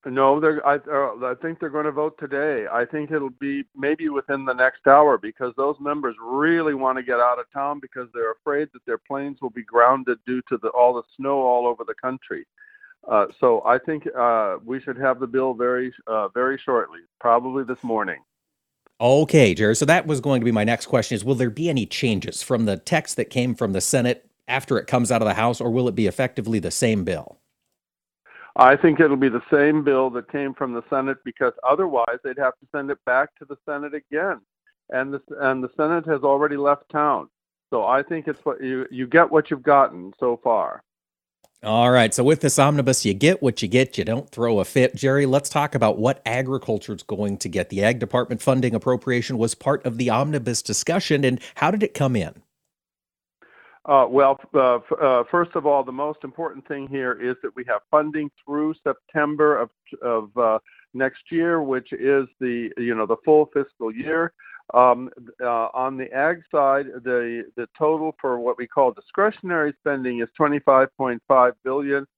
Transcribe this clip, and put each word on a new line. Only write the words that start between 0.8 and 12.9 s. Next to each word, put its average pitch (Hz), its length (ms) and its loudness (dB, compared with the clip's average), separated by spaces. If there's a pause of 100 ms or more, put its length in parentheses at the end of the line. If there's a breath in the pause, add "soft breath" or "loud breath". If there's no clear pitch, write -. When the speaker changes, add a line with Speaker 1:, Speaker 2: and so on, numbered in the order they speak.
Speaker 1:
I 127 180 -4
think 165 180 -8
they're 165 100 -8
gonna 151 220 -4
vote 151 280 -4
today. 139 520 -4
I 120 140 0
think 147 260 -8
it'll 143 180 -4
be 139 340 -8 (120)
maybe 156 340 -2
within 139 360 -4
the 131 80 -2
next 127 340 0
hour 143 300 8
because 113 400 -8
those 143 220 -2
members 143 400 -6
really 151 540 0
wanna 131 300 -2
get 123 160 0
out 123 200 2
of 120 140 -10
town 143 260 -6
because 127 340 -14
they're 113 180 -4
afraid 147 420 -4
that 127 140 -20
their 117 100 -4
planes 139 440 -10
will 131 100 -8
be 117 120 -14
grounded 120 600 4
due 127 240 -4
to 127 80 -4
the, 110 120 -6
all 123 240 4
the 117 100 -8 (120)
snow 139 260 -4
all 123 260 0
over 120 160 -4
the 110 180 -10
country. 127 460 -10 (600 loud breath)